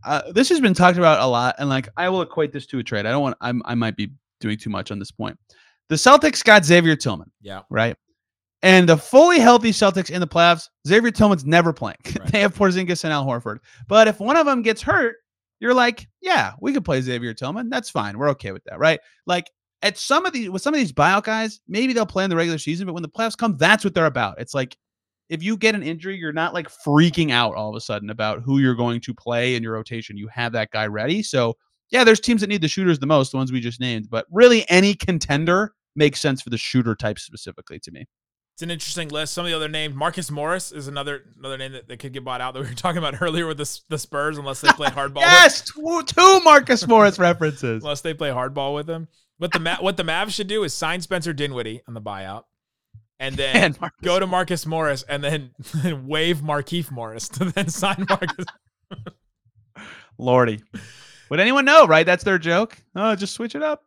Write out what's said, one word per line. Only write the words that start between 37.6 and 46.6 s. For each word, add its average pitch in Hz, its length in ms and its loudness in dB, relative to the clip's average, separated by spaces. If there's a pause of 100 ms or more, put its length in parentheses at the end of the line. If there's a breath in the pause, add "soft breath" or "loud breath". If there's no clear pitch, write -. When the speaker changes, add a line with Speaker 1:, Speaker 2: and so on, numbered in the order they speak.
Speaker 1:
to - 120 -20
me. 69 140 -20 (480)
Speaker 2:
It's - 80 -16
an 170 80 -10
interesting 165 400 -10
list. 151 240 -6
Some 175 100 -6
of 175 60 -4
the 165 60 -2
other 156 120 -6
names, 156 260 -6
Marcus 156 360 -6
Morris 156 420 -6
is 139 160 -14
another, 143 360 -10 (140)
another 135 200 -12
name 135 140 -14
that, 120 160 -20
that 120 100 -18
could 131 160 -16
get 131 100 -12
bought 127 160 -8
out 127 140 -8
that 131 80 -10
we 135 40 -8
were 113 60 -12
talking 170 240 -6
about 147 200 -6
<laughs> - 40 -10
earlier 170 260 -2
with 156 120 -8
the, - 220 -10 (100)
the 151 80 -8
Spurs, 147 400 -6
unless 139 240 -10
they 139 100 2
play 147 160 -4
hardball. 139 320 -8
Speaker 1:
Yes, 349 400 6
tw-, 320 460 -6
two 370 340 6
Marcus 294 480 6